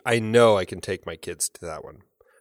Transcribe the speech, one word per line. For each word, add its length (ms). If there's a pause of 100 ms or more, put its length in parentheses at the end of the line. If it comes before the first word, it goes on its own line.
I 140
know 360
I 80
can 160
take 240
my 120
kids 320
to 140
that 200
one. 200 (380)